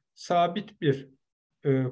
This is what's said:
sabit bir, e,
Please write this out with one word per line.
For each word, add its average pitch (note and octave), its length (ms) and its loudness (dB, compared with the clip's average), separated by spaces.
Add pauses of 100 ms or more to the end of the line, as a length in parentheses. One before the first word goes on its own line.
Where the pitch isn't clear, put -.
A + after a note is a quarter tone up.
(140)
sabit F3 680 -2
bir, C#3+ 280 0 (580)
e, C3 260 2